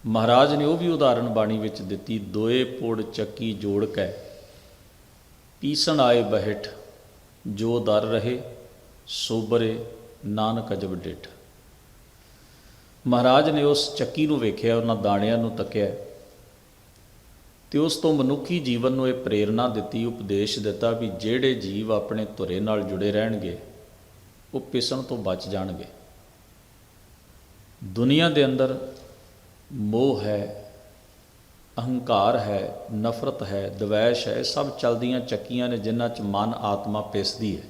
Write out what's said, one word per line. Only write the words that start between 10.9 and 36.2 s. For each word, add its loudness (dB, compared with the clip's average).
ਡਿਠ।" -10
ਮਹਾਰਾਜ 6
ਨੇ 2
ਉਸ 2
ਚੱਕੀ 0
ਨੂੰ 2
ਵੇਖਿਆ, 2
ਉਹਨਾਂ 2
ਦਾਣਿਆਂ 2
ਨੂੰ 0
ਤੱਕਿਆ, -2
ਤੇ 0
ਉਸ 2
ਤੋਂ 2
ਮਨੁੱਖੀ 0
ਜੀਵਨ 0
ਨੂੰ 0
ਇਹ 2
ਪ੍ਰੇਰਨਾ 0
ਦਿੱਤੀ, -2
ਉਪਦੇਸ਼ -2
ਦਿੱਤਾ 0
ਵੀ -2
ਜਿਹੜੇ 0
ਜੀਵ -2
ਆਪਣੇ -2
ਧੁਰੇ -4
ਨਾਲ 0
ਜੁੜੇ -2
ਰਹਿਣਗੇ, -2
ਉਹ -4
ਪਿਸਣ -2
ਤੋਂ -8
ਬਚ -4
ਜਾਣਗੇ। -6
ਦੁਨੀਆ 4
ਦੇ 4
ਅੰਦਰ 0
ਮੋਹ 2
ਹੈ, -4
ਅਹੰਕਾਰ 2
ਹੈ, -2
ਨਫ਼ਰਤ -2
ਹੈ, -4
ਦਵੈਸ਼ 2
ਹੈ, -2
ਇਹ -2
ਸਭ -2
ਚੱਲਦੀਆਂ 0
ਚੱਕੀਆਂ -4
ਨੇ, -2
ਜਿਨ੍ਹਾਂ 0
'ਚ -8